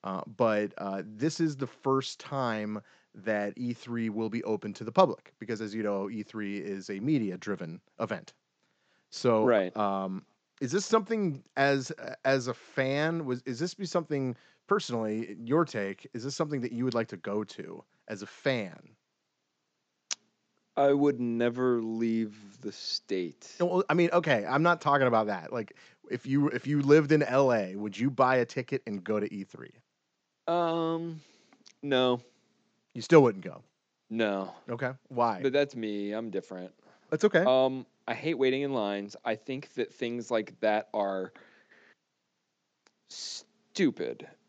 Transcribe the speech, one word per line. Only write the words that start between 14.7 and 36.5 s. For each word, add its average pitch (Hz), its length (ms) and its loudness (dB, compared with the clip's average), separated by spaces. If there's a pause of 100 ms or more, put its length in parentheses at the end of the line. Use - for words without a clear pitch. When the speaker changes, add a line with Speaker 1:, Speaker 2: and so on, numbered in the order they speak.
Speaker 1:
your 147 220 2
take, 101 480 -6
is 113 100 -8
this 139 120 -8
something 147 260 -4
that 127 100 -6
you 123 120 -4
would 123 100 -2
like 113 140 -2
to 101 100 -12
go 101 260 -6
to 85 400 -14 (220)
as 101 160 -10
a 104 40 -12
fan? 110 520 -6 (2000)
Speaker 2:
I 139 160 6
would 143 260 4
never 120 640 2
leave 113 800 -2
the 107 100 -8
state. - 880 -6
Speaker 1:
No, 175 80 2
well, 185 240 2
I 156 40 4
mean, 170 180 6
okay, 151 340 2
I'm 139 160 2
not 170 180 4
talking 143 280 4
about 110 180 4
that. 92 260 -6
Like, 113 220 -6 (340)
if - 160 -6
you, 139 260 2
if 127 180 -6
you 147 140 0
lived 143 280 8
in 151 140 6
L 131 280 4
A, 98 220 0
would 104 240 -6
you 127 140 2
buy 131 240 4
a 123 80 4
ticket 127 420 -4
and 101 160 -6
go 107 160 -2
to 104 160 -2
E 98 80 -8
three? - 300 -16 (760)
Speaker 2:
Um, 165 720 -2 (640)
no. 127 380 2 (720)
Speaker 1:
You 117 80 -8
still 156 200 10
wouldn't 101 220 2
go? 90 180 -12 (460)
Speaker 2:
No. 101 460 0 (160)
Speaker 1:
Okay. 123 220 -4 (160)
Why? 117 340 0
Speaker 2:
But 131 100 0
that's 143 240 0
me. 104 360 -4
I'm 113 180 -6
different. 92 420 -8 (380)